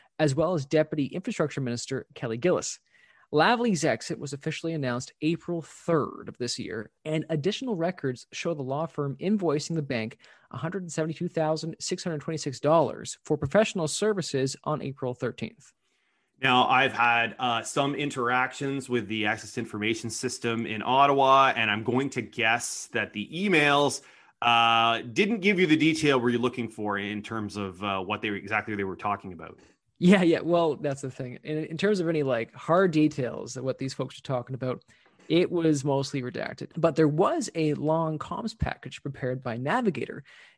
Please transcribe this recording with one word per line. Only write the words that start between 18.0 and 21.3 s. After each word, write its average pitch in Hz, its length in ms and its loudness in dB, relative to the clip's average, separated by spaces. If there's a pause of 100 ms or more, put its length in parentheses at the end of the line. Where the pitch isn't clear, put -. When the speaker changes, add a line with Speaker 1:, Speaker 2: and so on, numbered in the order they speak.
Speaker 2:
with 117 160 0
the 107 200 -2
Access 110 260 -4
to 123 80 -6
Information 110 500 -4
System 117 560 -4
in 107 160 -6
Ottawa, 135 720 6